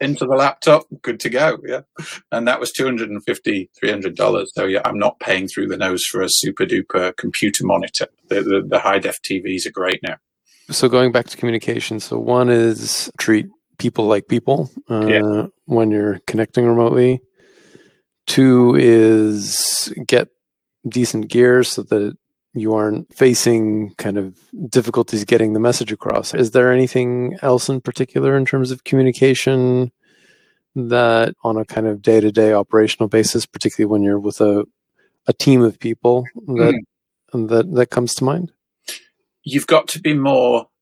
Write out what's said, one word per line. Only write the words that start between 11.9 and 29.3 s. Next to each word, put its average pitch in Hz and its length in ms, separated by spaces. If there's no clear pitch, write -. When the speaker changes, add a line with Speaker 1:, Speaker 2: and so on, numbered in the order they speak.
Speaker 2:
so 117 200
one 123 300
is 113 680
treat 110 280
people 117 280
like 104 220
people, 135 420
uh, 107 160
Speaker 1:
Yeah. 107 420
Speaker 2:
when 113 260
you're 104 360
connecting 113 380
remotely. 123 560
Two 127 540
is 110 1120
get 117 240
decent 113 420
gear 123 340
so - 200
that 104 320
you 110 200
aren't 107 420
facing 110 800
kind 101 200
of 95 200
difficulties 113 540
getting 110 300
the 107 60
message 117 320
across. - 420
Is 113 180
there 123 200
anything 123 680
else 127 280
in 131 120
particular 135 560
in 135 80
terms 127 240
of 127 140
communication 127 1080